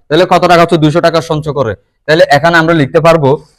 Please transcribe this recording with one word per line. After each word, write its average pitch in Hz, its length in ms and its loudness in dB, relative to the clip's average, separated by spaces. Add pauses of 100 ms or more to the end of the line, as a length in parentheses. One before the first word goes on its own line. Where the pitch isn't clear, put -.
তাহলে 165 260 0
কত 175 180 0
টাকা 170 140 4
হচ্ছে? 165 200 -2
দুইশো 151 220 0
টাকা 165 120 0 (120)
সঞ্চয় 151 280 -6
করে। 113 140 -4 (320)
তাহলে 165 200 2 (120)
এখানে 170 260 0
আমরা 165 180 0
লিখতে 147 260 -2
পারবো 160 240 2 (280)